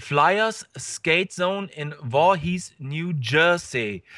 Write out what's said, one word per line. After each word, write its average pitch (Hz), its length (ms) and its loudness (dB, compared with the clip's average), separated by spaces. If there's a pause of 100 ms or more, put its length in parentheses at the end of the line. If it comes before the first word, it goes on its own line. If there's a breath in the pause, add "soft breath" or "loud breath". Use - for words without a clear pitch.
Flyers 190 760 2
Skate 170 540 -2
Zone 190 420 -2
in 151 280 -8
Voorhees, 170 760 2
New 156 420 -6
Jersey. 127 840 0 (140)